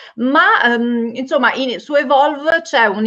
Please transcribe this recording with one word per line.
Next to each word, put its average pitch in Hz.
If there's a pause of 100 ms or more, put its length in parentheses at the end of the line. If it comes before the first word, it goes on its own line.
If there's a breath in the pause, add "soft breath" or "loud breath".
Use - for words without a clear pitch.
(160 loud breath)
ma, 320
ehm, 233
insomma, 262
in, 247
su -
Evolve 294
c'è 233
un, 214